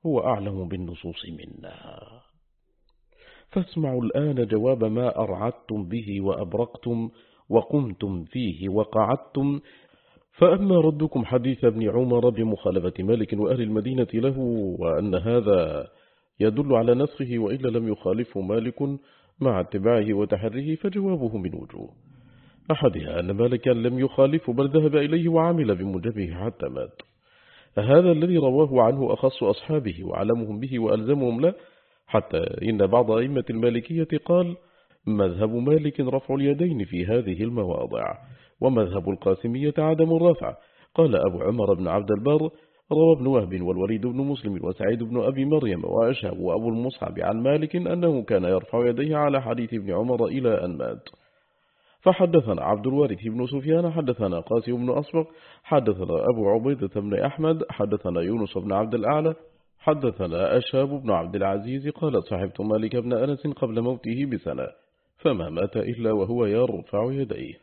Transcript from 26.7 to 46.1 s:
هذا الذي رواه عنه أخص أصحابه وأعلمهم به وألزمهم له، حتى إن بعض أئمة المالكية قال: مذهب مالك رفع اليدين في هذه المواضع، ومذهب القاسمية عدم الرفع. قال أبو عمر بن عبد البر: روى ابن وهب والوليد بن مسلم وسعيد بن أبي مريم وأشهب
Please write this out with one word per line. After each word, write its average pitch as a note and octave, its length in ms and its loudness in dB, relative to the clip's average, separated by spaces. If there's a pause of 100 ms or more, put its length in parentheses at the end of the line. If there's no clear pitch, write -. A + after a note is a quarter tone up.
هذا D3+ 340 6
الذي E3+ 240 2
رواه C3+ 460 4
عنه C3+ 300 4
أخص - 300 0
أصحابه G#2 640 -2
وأعلمهم G#2+ 560 -2
به C3 180 -6
وألزمهم A2+ 600 0
له، F3 140 2 (520)
حتى E2+ 380 0 (180)
إن G2+ 240 2
بعض A2 240 4
أئمة B2+ 400 0
المالكية A#2+ 580 -2 (160)
قال: F3 320 2 (500)
مذهب G2+ 440 2
مالك D3 500 0
رفع C3 340 -2
اليدين C#3+ 500 0
في F2+ 220 -4
هذه G#2 360 0
المواضع، G2+ 600 -4 (580)
ومذهب G2+ 480 2
القاسمية A#2 720 0
عدم D#3+ 380 4
الرفع. E3 380 2 (400)
قال D3+ 220 4
أبو F2 260 2
عمر G2+ 320 2
بن F2+ 140 -2
عبد G2+ 220 -2
البر: D3 400 2 (420)
روى D#3+ 240 6
ابن B2+ 100 -4
وهب F#2+ 360 2
والوليد G2 440 0
بن B2 100 -2
مسلم C3 480 -4
وسعيد G#2+ 380 0
بن A#2 180 -2
أبي C3+ 240 0
مريم C3 400 0
وأشهب A2 540 0